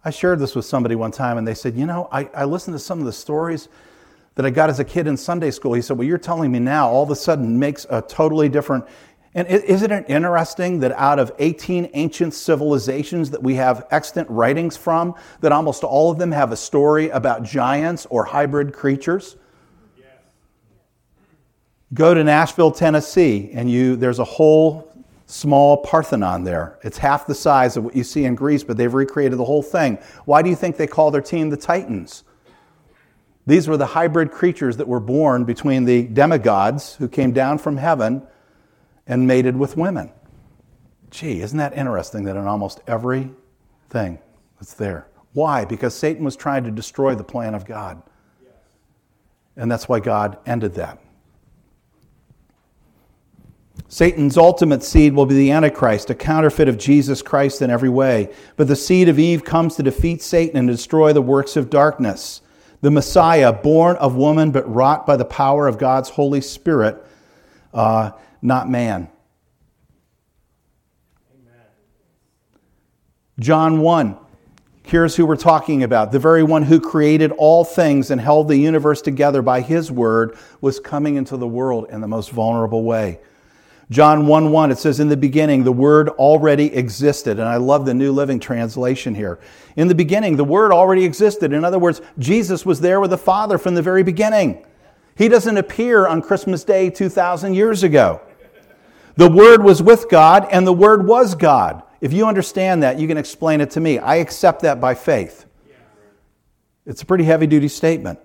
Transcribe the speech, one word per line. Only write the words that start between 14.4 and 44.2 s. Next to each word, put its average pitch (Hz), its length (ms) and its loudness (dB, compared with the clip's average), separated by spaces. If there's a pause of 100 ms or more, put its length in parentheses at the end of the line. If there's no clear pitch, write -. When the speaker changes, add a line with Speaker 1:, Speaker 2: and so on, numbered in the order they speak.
Speaker 1:
from, 170 380 -4 (260)
that 160 100 2
almost 151 320 -2
all 151 280 0
of 156 80 -8
them 175 120 -4
have 143 200 -2
a 113 40 -6
story 151 540 0
about 120 320 -4
giants 139 680 -4
or 117 140 -2
hybrid 143 480 -4
creatures? 143 640 -6 (640)
Speaker 2:
Yes. 131 100 -20 (1900)
Speaker 1:
Go 160 180 4
to 160 100 2
Nashville, 156 460 2
Tennessee, 151 840 0
and 120 180 -4
you, 127 240 0
there's 123 240 -4
a 120 40 -2
whole 156 640 2 (380)
small 143 520 2
Parthenon 107 680 -4
there. 85 400 -8
It's - 160 -14
half 143 260 -2
the 143 80 -6
size 131 420 0
of 113 100 -6
what 120 100 -10
you 123 80 -2
see 147 220 -4
in 123 100 -2
Greece, 143 280 -2
but 110 140 -8
they've 120 160 -2
recreated 135 460 -2
the 120 60 -4
whole 143 180 -2
thing. 143 340 -2 (280)
Why 147 180 4
do 180 80 -2
you 170 40 0
think 170 220 -8
they 156 80 -4
call 156 240 0
their 143 120 -2
team 156 280 -6
the 143 80 -6
Titans? 139 680 -8 (1200)
These 156 200 4
were 156 100 -2
the 135 100 -2
hybrid 165 420 -2
creatures 151 480 -4
that 135 100 -8
were 123 120 -4
born 127 440 0
between 127 420 -2
the 123 180 2
demigods 117 960 0
who 127 100 -8
came 127 240 -2
down 131 260 -2
from 147 200 -6
heaven 135 500 -2 (800)
and 127 220 0
mated 127 300 2
with 139 180 -4
women. 160 340 -6 (1000)
Gee, 120 320 -10
isn't 117 160 -8
that 143 200 -6
interesting 110 460 -8
that 95 140 -8
in 101 100 -6
almost 101 400 -6
everything 117 1300 -8 (420)